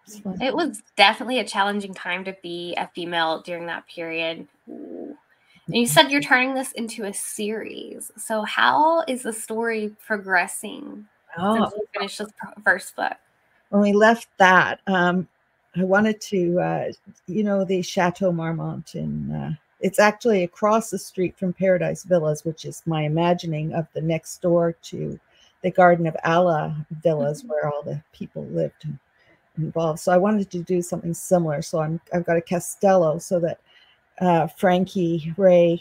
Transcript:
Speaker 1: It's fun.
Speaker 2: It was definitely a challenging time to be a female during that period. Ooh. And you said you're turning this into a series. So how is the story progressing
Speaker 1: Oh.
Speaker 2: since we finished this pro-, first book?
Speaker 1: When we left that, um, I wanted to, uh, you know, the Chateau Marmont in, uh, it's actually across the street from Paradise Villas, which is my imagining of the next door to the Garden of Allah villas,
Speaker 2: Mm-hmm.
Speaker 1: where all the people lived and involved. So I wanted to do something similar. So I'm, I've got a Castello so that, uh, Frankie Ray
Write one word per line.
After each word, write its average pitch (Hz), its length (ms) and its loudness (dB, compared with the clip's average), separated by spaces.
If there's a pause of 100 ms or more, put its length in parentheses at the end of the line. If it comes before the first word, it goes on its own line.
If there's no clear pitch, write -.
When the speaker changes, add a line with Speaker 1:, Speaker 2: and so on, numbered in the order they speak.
Speaker 1:
It's 208 120 -20
fun. 185 240 -8
Speaker 2:
It 262 120 -2
was 285 280 -4 (140)
definitely 220 420 2
a 208 60 -2
challenging 202 500 -4
time 185 300 -8
to 185 180 -10
be 175 340 -10
a - 180 -6
female 170 460 -2
during 170 260 -10
that 165 220 -12
period. 165 580 -8 (220)
Ooh. - 480 -14 (500)
And 165 100 -6
you 233 100 2
said 285 240 4
you're 285 100 2
turning 262 320 0
this 262 200 -6
into 226 320 -10
a 202 100 -8
series. - 1040 -10
So 220 240 -6
how 277 640 4
is 247 140 -4
the 226 100 -6
story 220 600 -4 (120)
progressing 196 1000 -4 (320)
Speaker 1:
Oh. 202 180 0
Speaker 2:
since 220 180 0
we 427 100 -6 (100)
finished 202 240 -8
this 208 100 -8 (100)
pro-, - 240 -18
first 190 340 0
book? - 180 -4 (560)
Speaker 1:
When 202 100 4
we 208 140 4
left 220 340 4 (100)
that, 180 500 6
um, 180 380 2 (480)
I 180 100 0
wanted 214 380 2
to, 175 380 0
uh, 165 320 -2 (340)
you 180 160 -2
know, 196 220 0
the 185 160 0
Chateau 180 500 0
Marmont 160 640 -6
in, 151 380 -6
uh, 143 220 -6 (260)
it's 185 180 0
actually 208 460 4
across 214 460 0
the 190 80 -6
street - 400 -6
from 180 160 -2
Paradise 170 500 0
Villas, 156 400 0
which 160 220 -6
is 143 180 -12
my 160 200 -2
imagining 160 680 0
of 160 220 -4
the 147 80 -4
next 160 400 -4
door 170 400 2
to 147 360 -10 (440)
the 185 80 0
Garden 175 360 6
of 160 100 -2 (100)
Allah 160 600 2 (160)
villas, 151 380 0
Speaker 2:
Mm-hmm. 240 80 -18
Speaker 1:
where 151 200 -2
all 147 140 -4
the 147 200 -8 (100)
people 156 320 -12
lived 160 400 -6
and 147 140 -10 (580)
involved. 160 440 -2
So - 120 0
I 180 40 6
wanted 202 340 2
to 175 120 -6
do 180 200 0
something 170 320 -6
similar. 160 480 0
So - 180 -4
I'm, 160 200 -4 (120)
I've 175 140 -2
got 170 100 2
a 170 60 2
Castello 180 760 2
so 175 220 -2
that, 165 200 -2 (600)
uh, 170 260 4
Frankie 170 920 0
Ray 175 440 6